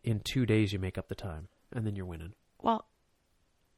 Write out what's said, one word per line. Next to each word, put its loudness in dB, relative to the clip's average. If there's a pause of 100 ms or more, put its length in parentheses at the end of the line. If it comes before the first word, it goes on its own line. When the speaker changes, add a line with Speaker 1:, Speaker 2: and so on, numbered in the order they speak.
Speaker 1:
in 0
two 0
days, 6
you -2
make -4
up -6
the -8
time, -8 (240)
and -2
then -2
you're -4
winning. -8 (260)
Speaker 2:
Well, 0 (920)